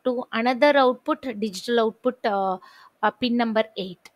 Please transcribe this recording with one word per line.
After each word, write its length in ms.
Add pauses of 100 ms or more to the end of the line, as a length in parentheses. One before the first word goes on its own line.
to 280
another 460
output, 420 (180)
digital 420
output, 440
uh, 320 (460)
uh, 80
pin 260
number 280 (120)
eight. 400